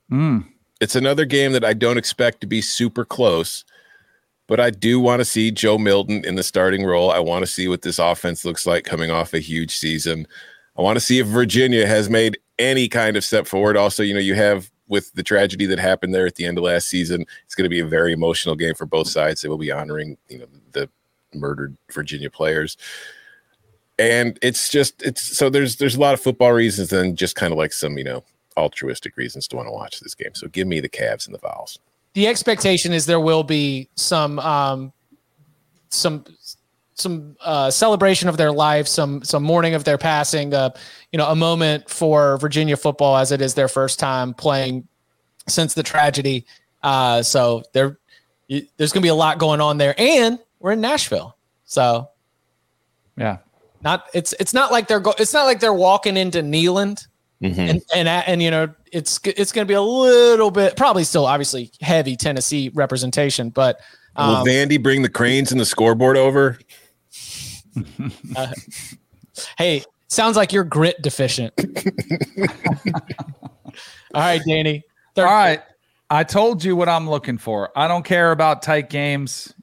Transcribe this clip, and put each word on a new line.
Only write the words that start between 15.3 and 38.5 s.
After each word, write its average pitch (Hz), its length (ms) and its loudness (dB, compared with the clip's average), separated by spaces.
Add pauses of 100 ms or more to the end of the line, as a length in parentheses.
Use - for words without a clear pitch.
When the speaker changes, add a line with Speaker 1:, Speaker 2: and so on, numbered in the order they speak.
Speaker 2:
that 92 140 -2
happened 92 360 0
there 92 100 2
at 90 100 -4
the 87 100 -6
end 87 120 -4
of 87 60 -2
last 87 240 0
season, 87 380 -2 (200)
it's - 100 -20
gonna 92 120 0
be 85 140 -2
a 82 40 -4
very 82 280 0
emotional 82 420 -2
game 82 200 -4
for 82 100 -12
both 80 240 -2
sides. 76 320 -2
They 76 80 -8
will 76 80 -4
be 76 140 -6
honoring, 76 460 -10 (120)
you 131 100 -20
know, 123 60 -20 (260)
the - 160 -6 (460)
murdered 71 420 -8 (160)
Virginia 73 380 -10
players. 78 480 -4 (1200)
And 117 420 2
it's 127 280 -2
just, - 340 0
it's, - 180 -6
so - 280 -2
there's, 135 260 0
there's 135 200 -2
a 131 40 0
lot 143 140 4
of 127 80 -2
football 123 320 4
reasons 101 360 2
than 92 280 0
just - 180 -4
kinda, 85 200 -2
like, 78 180 -2
some, 73 240 -6
you 67 80 -8
know, 64 180 -10 (320)
altruistic - 640 -6
reasons 62 320 -10
to - 60 -12
wanna - 160 -10
watch - 280 -14
this - 160 -18
game. - 180 -14
So - 140 -14
give 92 200 -4
me 85 120 -2
the 67 100 -6
Cavs - 380 -6
and - 80 -18
the - 40 -18
Vols. - 380 -14 (360)
Speaker 3:
The 202 140 0
expectation 196 640 0
is 160 120 0
there 165 140 2
will 160 240 2
be 143 520 -2
some, 151 440 -2
um, 135 540 -2 (960)
some, 151 360 -4 (720)
some, 156 460 -8
uh, 147 280 0
celebration 190 600 2
of 160 80 0
their 151 140 4